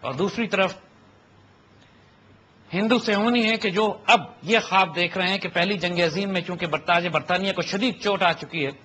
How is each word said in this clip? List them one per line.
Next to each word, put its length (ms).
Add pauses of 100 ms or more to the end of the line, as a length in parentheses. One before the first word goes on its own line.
और 120
दूसरी 320
तरफ 360 (1900)
हिंदू 260
सेहूनी 440
है 140
कि 140
जो 380
अब 340
ये 160
ख्वाब 340
देख 240
रहे 120
हैं 100
कि 80
पहली 300
जंग 220
अजीम 300
में 140
चूंकि 240
बरताज 400
बरतानिया 440
को 100
शदीद 340
चोट 280
आ 100
चुकी 300
है 80 (140)